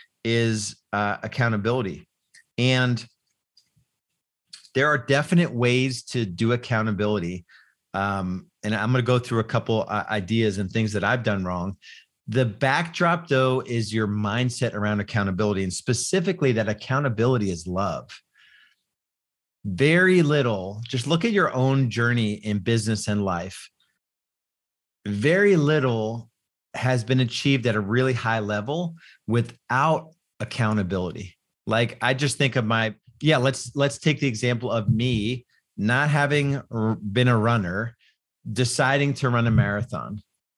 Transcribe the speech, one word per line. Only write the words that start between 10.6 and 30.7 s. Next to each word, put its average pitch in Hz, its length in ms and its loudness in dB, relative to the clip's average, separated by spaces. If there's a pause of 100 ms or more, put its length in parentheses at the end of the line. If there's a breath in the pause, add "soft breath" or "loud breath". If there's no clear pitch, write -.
things 110 220 0
that 101 100 -2
I've 117 220 0
done 98 200 0
wrong. 90 320 -4 (520 loud breath)
The 123 160 2
backdrop, 165 840 0
though, 131 320 2
is 113 340 -4
your 110 140 0
mindset 110 640 -2
around 104 240 0
accountability, 98 640 0
and 92 100 -4
specifically 160 800 0
that 110 180 0
accountability 117 840 0
is 85 160 -10
love. 90 420 -4 (1500 soft breath)
Very 170 580 4
little, 113 680 0
just 127 180 -4
look 165 180 2
at 233 60 0
your 190 220 2
own 131 360 2
journey 117 440 0
in 104 260 -4
business 110 480 0
and 104 180 0
life. 92 460 -6 (1400)
Very 160 480 4
little 123 720 0 (460)
has 123 300 0
been 131 160 2
achieved 127 440 0
at 113 120 2
a 107 40 0
really 123 320 2
high 113 280 -2
level 131 560 -4 (320 loud breath)
without 123 840 0 (300)
accountability. 98 960 -4 (280)